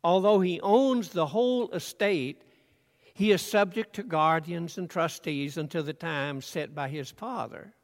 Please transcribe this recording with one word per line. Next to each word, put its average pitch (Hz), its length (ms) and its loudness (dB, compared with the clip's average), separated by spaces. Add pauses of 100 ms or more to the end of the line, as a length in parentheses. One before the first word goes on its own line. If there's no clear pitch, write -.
Although 190 360 6
he 180 200 0
owns 233 480 4
the 165 180 0
whole 240 440 0
estate, 170 720 -2 (720)
he 208 180 4
is 185 100 4
subject 208 520 0
to 202 80 -8
guardians 160 760 0
and 175 100 -8
trustees 147 680 -4
until 156 260 -4
the 147 100 -6
time 143 480 -6
set 147 340 -8
by 143 140 -6
his 139 220 -10
father. 214 640 -10 (100)